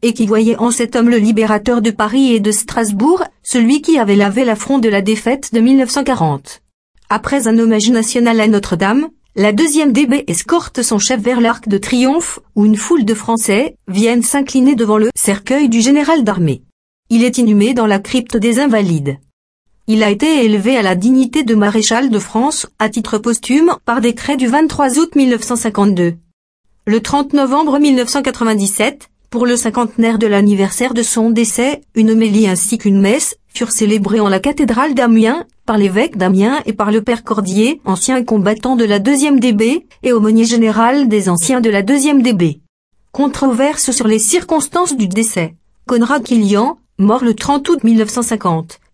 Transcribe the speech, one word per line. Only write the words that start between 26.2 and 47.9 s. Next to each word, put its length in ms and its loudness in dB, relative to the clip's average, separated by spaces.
Le 140 0
trente 340 -2
novembre 460 0
mille 160 4
neuf 140 -2
cent 140 -2
quatre-vingt-dix-sept, 840 -2
pour 160 -2
le 100 0
cinquantenaire 640 -2
de 100 0
l'anniversaire 680 0
de 80 0
son 260 0
décès, 520 -2
une 160 2
homélie 380 2
ainsi 320 -2
qu'une 200 2
messe 380 0
furent 240 -8
célébrées 480 0
en 80 0
la 120 0
cathédrale 560 -2
d'Amiens, 500 2
par 120 -2
l'évêque 400 0
d'Amiens 480 0
et 80 -4
par 180 -2
le 120 0
père 200 -4
Cordier, 600 -2
ancien 380 -2
combattant 520 -2
de 100 2
la 120 0
deuxième 420 2
D 140 2
B 300 0
et 120 0
aumônier 320 2
général 600 2
des 220 0
anciens 320 0
de 80 2
la 140 0
deuxième 400 2
D 100 2
B. 100 0
Controverse 800 -2
sur 160 -2
les 100 2
circonstances 800 -2
du 120 -2
décès. 480 -4
Conrad 360 0
Killian, 540 0
mort 260 -2
le 120 0
trente 340 -2
août 140 0
mille 140 4